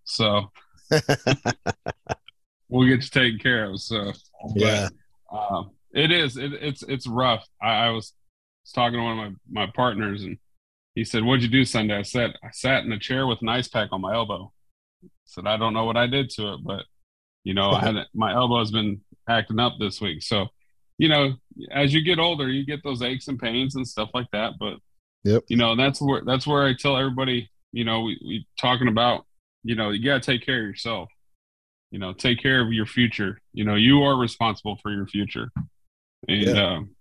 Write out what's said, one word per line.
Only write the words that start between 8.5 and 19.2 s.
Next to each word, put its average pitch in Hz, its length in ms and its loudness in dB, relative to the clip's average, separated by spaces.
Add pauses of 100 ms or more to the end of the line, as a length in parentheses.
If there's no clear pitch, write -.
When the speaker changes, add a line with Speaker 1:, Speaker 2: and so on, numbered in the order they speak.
Speaker 1:
was - 80 -20
talking 120 260 2
to 117 60 -2
one 113 140 -4
of 107 140 -8 (180)
my, 107 140 -2
my 104 100 -6
partners, 107 480 -2
and 90 160 -8 (560)
he 113 100 -2
said, 110 200 0
"What'd 123 180 4
you 120 60 2
do 131 160 6
Sunday?" 107 320 0
I 101 60 -4
said, 117 400 -2
"I - 100 -16
sat 131 320 0
in 117 80 -4
a 104 60 -6
chair 131 280 -2
with 117 160 -2
an 113 60 -2
ice 120 200 -2
pack 107 240 -2
on 95 80 -4
my 95 140 -2
elbow." 104 380 -4 (520)
I 180 40 -20 (160)
said, 92 220 -14
"I 107 100 2
don't 110 180 0
know 113 100 0
what 113 120 -2
I 120 100 4
did 131 240 -2
to 104 240 -6
it, 67 80 -12
but, 98 220 -8 (600)
you 95 100 -2
know, 98 160 4
I 90 100 4
had, 110 240 2
Speaker 2:
<laughs> - 100 -18
Speaker 1:
my 110 200 0
elbow's 120 360 2
been 107 300 -2 (280)